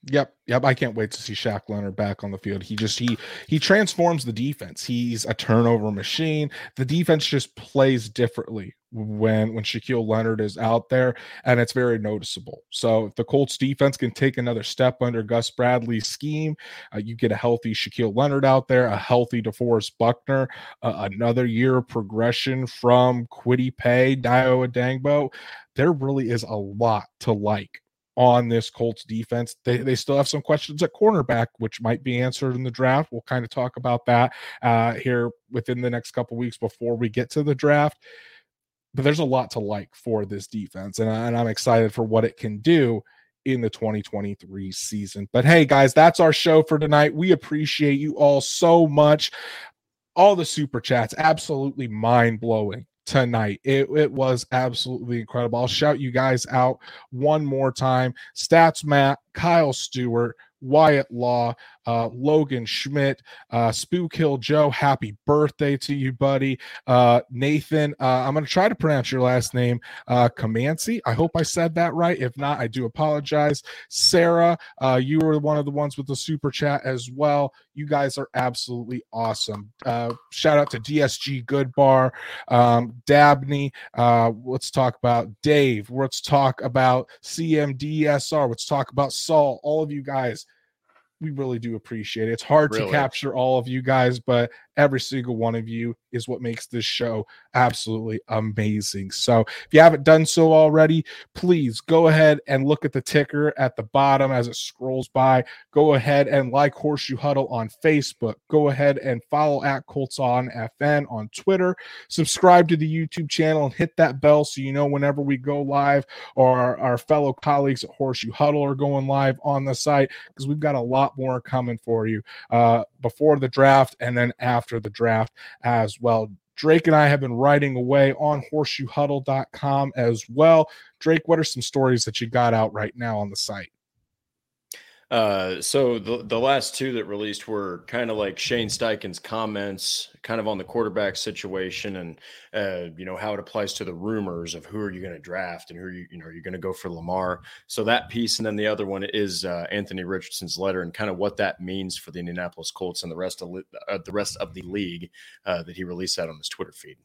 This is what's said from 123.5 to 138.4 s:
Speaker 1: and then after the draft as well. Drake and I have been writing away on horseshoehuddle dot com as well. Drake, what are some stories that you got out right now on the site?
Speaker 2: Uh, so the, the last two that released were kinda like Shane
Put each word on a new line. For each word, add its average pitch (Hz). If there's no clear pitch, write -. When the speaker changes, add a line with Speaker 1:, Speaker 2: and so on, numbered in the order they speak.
Speaker 1:
and 123
then 120
after 120
the 104
draft 110
as 113
well. 113
Drake 160
and 156
I 151
have 143
been 127
writing 139
away 135
on 147
horseshoehuddle 143
dot 135
com 139
as 120
well. 156
Drake, 160
what 165
are 160
some 127
stories 131
that 113
you 117
got 117
out 110
right 107
now 117
on 101
the 98
site? 98
Speaker 2:
Uh, 98
so 123
the, 117
the 113
last 131
two 135
that 113
released 101
were 98
kinda 117
like 104
Shane 117